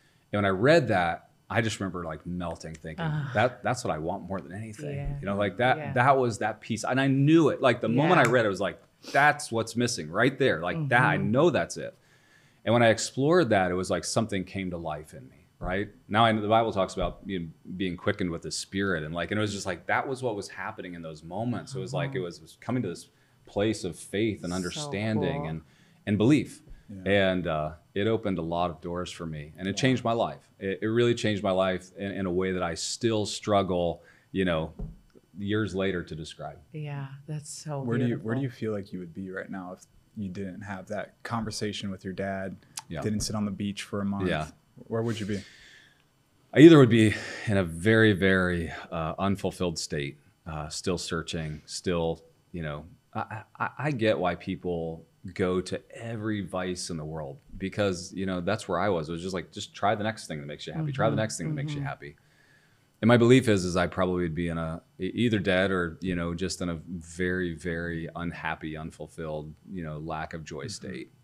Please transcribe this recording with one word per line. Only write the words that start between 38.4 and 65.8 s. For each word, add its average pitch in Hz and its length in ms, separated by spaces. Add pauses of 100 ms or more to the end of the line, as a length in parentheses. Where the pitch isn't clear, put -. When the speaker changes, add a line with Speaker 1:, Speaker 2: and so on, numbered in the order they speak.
Speaker 3:
you 127 60
feel 110 220
like 101 220
you 92 60
would 85 140
be 95 180
right 92 180
now 92 240
if - 120 (300)
you 101 140
didn't 92 320
have 98 280
that 101 340
conversation 107 640
with 95 140
your 95 100
dad, 95 420 (320)
Speaker 1:
Yeah. 78 140
Speaker 3:
didn't 107 200
sit 104 140
on 107 100
the 101 60
beach 101 300
for - 200
a 101 40
month? 98 240
Speaker 1:
Yeah. 78 180 (400)
Speaker 3:
Where 113 140
would 113 180
you 101 60
be? 98 160 (1120)
Speaker 1:
I 120 60
either 160 180
would 131 120
be 110 260 (320)
in 101 100
a 95 60
very, 104 500
very, 90 580 (200)
uh, 82 260
unfulfilled 92 600
state, 73 400 (260)
uh, 78 240
still 87 300
searching, 80 640
still, 82 580 (280)
you 87 100
know, 76 240 (300)
I, 107 280 (160)
I, 120 180
I 147 140
get 107 280
why 87 160
people 85 720 (280)
go 92 280
to 92 200 (140)
every 110 460
vice 92 480
in 85 80
the 78 80
world 78 320 (200)
because, 95 560
you 95 120
know, 92 160
that's 98 260
where 90 120
I 104 100
was. 82 200
It 85 40
was 85 80
just 92 120
like, 87 180
"Just - 220
try 104 220
the 104 80
next 110 240
thing 76 140
that - 60
makes - 200
you 160 60
happy. 156 180
Try 113 160
the - 40
Speaker 2:
Mm-hmm. 104 100
Speaker 1:
next 110 160
thing 160 100
that 156 60
makes 147 200
you - 60
Speaker 2:
Mm-hmm. 69 80
Speaker 1:
happy." - 280 (840)
And 107 60
my 120 100
belief 117 300
is, 98 180
is 90 100
I 87 120
probably 90 360
would 80 120
be 85 120
in 82 100
a, 82 240 (180)
e-, 95 140
either 110 260
dead 95 320
or, 87 300